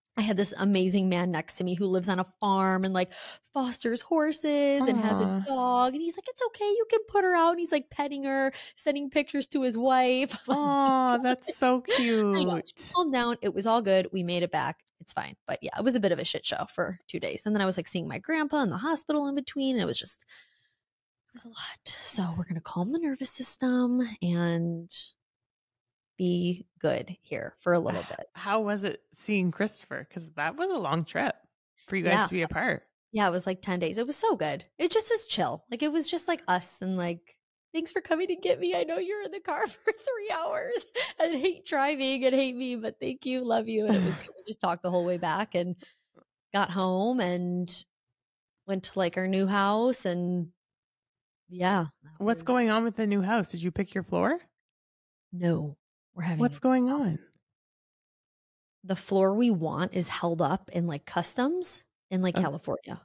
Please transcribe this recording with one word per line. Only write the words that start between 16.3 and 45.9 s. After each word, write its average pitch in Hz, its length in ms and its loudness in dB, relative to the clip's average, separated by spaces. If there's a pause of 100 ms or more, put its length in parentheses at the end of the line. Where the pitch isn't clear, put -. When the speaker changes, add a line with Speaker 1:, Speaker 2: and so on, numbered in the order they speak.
Speaker 1:
show - 280 -4
for 180 240 -4 (100)
two 170 120 -8
days. - 260 -8
And 214 100 0
then 202 60 0
I 190 40 2
was, 185 120 0
like, 165 100 -6
seeing 165 200 -4
my 135 120 -8
grandpa 302 420 -2
in 202 80 0
the 185 80 -4
hospital 294 500 -2
in 277 80 -4
between. 269 400 -2
And 202 60 0
it 170 40 0
was 143 120 -2
just, - 260 -6 (1040)
it - 60 -20
was 240 100 -18
a 233 40 -20
lot. - 560 -10
So 175 320 -2
we're 175 80 -4
gonna 160 160 -6
calm 180 300 -4
the 330 80 0
nervous 277 320 -2
system 247 720 0 (200)
and 170 680 0 (1300)
be 175 480 0 (120)
good 151 440 -4
here - 380 -10
for 175 140 2
a 170 60 4
little 110 220 -2
Speaker 2:
H-, - 60 -12
Speaker 1:
bit. - 260 -12
Speaker 2:
how 202 260 -2
was 202 240 -2
it - 180 -6 (120)
seeing 185 360 0
Christopher? - 600 -6
'Cause 165 220 -14
that 160 240 -4
was 359 140 -2
a 339 80 -2
long 160 260 0
trip - 320 -2 (500)
for 196 100 -4
you 180 80 0
guys 175 60 2
Speaker 1:
Yeah. 196 160 4
Speaker 2:
to 175 80 -6
be 175 80 0
apart. 165 460 -2 (240)
Speaker 1:
Yeah, 208 160 2
it - 20 4
was, 175 160 -2
like, 185 160 -4
ten 180 160 -2
days. 175 200 -2
It 240 80 -2
was 285 100 -4
so 440 200 2
good. 147 300 -4 (120)
It 330 120 2
just 440 200 0
was 440 160 0
chill. 151 440 -2
Like, 240 120 -4
it 302 100 0
was 311 180 0
just, 349 180 -2
like, 339 200 -2
us - 340 -2
and, 185 140 -2
like, 175 420 -6 (340)
"Thanks 330 200 -4
for 381 80 -2
coming 339 280 0
to 359 80 -2
get 370 240 2
me. 359 140 0
I 349 100 0
know 330 140 -2
you're 392 240 -4
in 349 80 -8
the 381 100 -10
car 320 260 -2
<laughs> - 20 -10
for - 240 -2
three 440 400 -6
hours 480 520 -2 (360)
and 330 160 2
hate 339 300 -2
driving 269 580 0
and 254 100 4
hate 262 220 2
me, 247 200 -4
but 220 240 -8
thank 262 260 -6
you. 254 180 -2
Love 226 240 0
you." 214 180 0
And 214 100 4
it 190 60 2
was 165 160 0
Speaker 2:
<laughs> - 0 -
Speaker 1:
good. - 180 -16
We - 80 -20
just - 160 -10
talked 175 220 -2
the 180 80 -2
whole 175 160 2
way 180 120 0
back 175 360 -2
and 175 220 -2 (760)